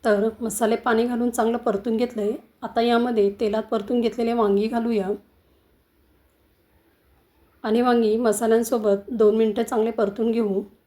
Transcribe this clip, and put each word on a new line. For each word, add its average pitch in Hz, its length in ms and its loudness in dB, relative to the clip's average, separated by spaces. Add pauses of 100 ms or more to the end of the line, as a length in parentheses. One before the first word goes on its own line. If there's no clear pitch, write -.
तर 208 240 2 (140)
मसाले 226 360 -2
पाणी 226 280 0
घालून 240 240 -2
चांगलं 233 280 0
परतून 226 400 -2
घेतलं 233 240 -4
आहे. 214 140 -2 (260)
आता 233 200 -4
यामध्ये 233 480 2 (100)
तेलात 220 240 -2
परतून 220 380 -2
घेतलेले 233 320 -2
वांगी 208 340 2
घालूया 226 420 -2 (2500)
आणि 226 180 2
वांगी 233 360 4
मसाल्यांसोबत 226 920 0
दोन 220 260 4
मिनटं 220 260 0
चांगले 226 280 -2
परतून 220 400 -2
घेऊ. 208 300 0 (260)